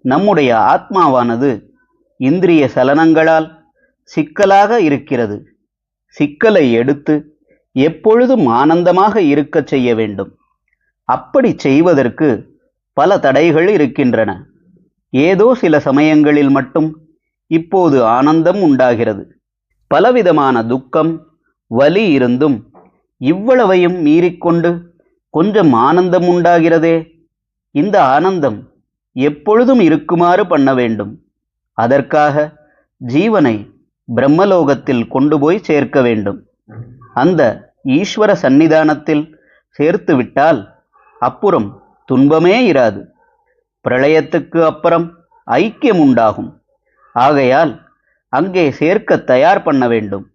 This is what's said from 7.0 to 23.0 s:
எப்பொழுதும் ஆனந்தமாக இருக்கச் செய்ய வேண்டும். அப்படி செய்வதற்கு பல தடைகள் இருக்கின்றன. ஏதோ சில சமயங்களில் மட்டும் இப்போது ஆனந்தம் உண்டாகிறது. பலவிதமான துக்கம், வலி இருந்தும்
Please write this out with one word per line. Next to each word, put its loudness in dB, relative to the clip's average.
எப்பொழுதும் 0
ஆனந்தமாக 0
இருக்கச் -2
செய்ய -2
வேண்டும். -6
அப்படி -2
செய்வதற்கு 0
பல 2
தடைகள் 2
இருக்கின்றன. -2
ஏதோ 2
சில 0
சமயங்களில் 2
மட்டும் -4
இப்போது 0
ஆனந்தம் 0
உண்டாகிறது. 0
பலவிதமான 2
துக்கம், -4
வலி 0
இருந்தும் 0